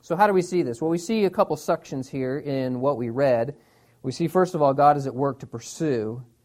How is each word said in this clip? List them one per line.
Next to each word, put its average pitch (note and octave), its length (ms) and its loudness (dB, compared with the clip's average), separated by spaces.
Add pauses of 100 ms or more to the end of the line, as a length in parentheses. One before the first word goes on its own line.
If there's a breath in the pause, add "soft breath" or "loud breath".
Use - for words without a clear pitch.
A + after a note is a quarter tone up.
So - 140 -4
how G3+ 120 4
do G3+ 60 2
we F#3 80 4
see F3 220 0
this? A#2+ 180 -4
Well, D#3+ 100 0
we E3+ 60 0
see G#3+ 280 0
a F#3 40 2
couple F#3 260 0
sections D3 540 -6
here C3+ 300 -4
in C3 420 -4
what C#3 160 0
we A#2+ 120 -4
read. B2+ 460 2 (480 soft breath)
We C3 80 -4
see, E3+ 160 -2
first F3+ 280 2
of D3+ 60 2
all, C#3 120 6
God D3 240 6
is C#3 100 -4
at A2+ 80 -8
work C3+ 240 -2
to B2 80 -14
pursue A#2+ 760 -4 (220)